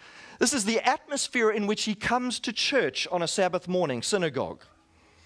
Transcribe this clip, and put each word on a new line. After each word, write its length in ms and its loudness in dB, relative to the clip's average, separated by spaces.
This 140 4
is 120 0
the 220 2
atmosphere 600 0
in 160 0
which 200 -2
he 100 -2
comes 460 -2
to 120 -4
church 580 0
on 120 0
a 40 -2
Sabbath 400 0
morning, 360 0
synagogue. 580 -2